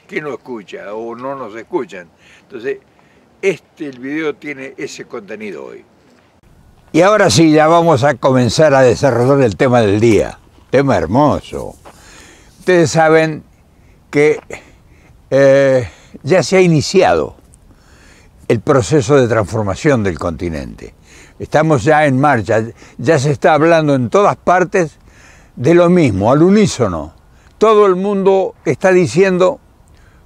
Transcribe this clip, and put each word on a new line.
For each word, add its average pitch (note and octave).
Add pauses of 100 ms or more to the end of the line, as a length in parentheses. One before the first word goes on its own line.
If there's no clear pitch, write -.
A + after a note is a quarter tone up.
¿quién D#3
lo C3+
escucha? G2+
O A#2
no C3+
nos A2+
escuchan. G#2+ (320)
Entonces, B2+ (640)
este, E3
el B2+
video D3
tiene C3+
ese -
contenido G#2
hoy. A#1 (1080)
Y D#3+
ahora G3+
sí, D#3+
ya D3+
vamos E3
a D3
comenzar C3
a C3+
desarrollar C3
el A2
tema B2+
del G#2
día. G2 (320)
Tema C3+
hermoso. E2 (840)
Ustedes E3+
saben D#3+ (640)
que, D3 (880)
eh, C3+ (320)
ya E3+
se F#3
ha F#3+
iniciado C#3 (1120)
el A#2
proceso C#3
de B2
transformación G#2+
del F2
continente. D2+ (440)
Estamos C#3+
ya D3+
en C3
marcha, A2+ (340)
ya D3+
se C#3+
está E3
hablando D#3
en B2
todas F#3
partes F3+ (580)
de D3
lo F3
mismo, A#2+
al D3
unísono. A#2+ (460)
Todo G#3
el F#3+
mundo F#3+ (100)
está F#3
diciendo, F3+ (640)